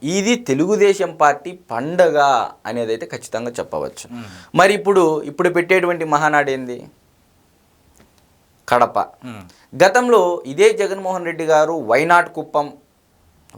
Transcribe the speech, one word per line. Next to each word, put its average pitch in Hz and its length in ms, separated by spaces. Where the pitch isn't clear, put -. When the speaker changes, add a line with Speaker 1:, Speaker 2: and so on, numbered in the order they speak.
Speaker 1:
ఇది 196 320
తెలుగుదేశం 190 840
పార్టీ 151 380
పండగ 151 480
అనేది 113 260
అయితే 113 140
ఖచ్చితంగా 120 460
చెప్పవచ్చు. 76 600
Speaker 2:
మ్మ్. 120 120
Speaker 1:
మరి 190 180
ఇప్పుడు, 190 480
ఇప్పుడు 156 280
పెట్టేటువంటి 175 560
మహానాడు 147 460
ఏంది? 127 360
కడప. 120 300
Speaker 2:
మ్మ్. 110 420
Speaker 1:
గతంలో 196 640
ఇదే 180 280
జగన్మోహన్ 185 520
రెడ్డి 165 180
గారు 156 300
"Why 143 360
not 175 220
కుప్పం, 147 420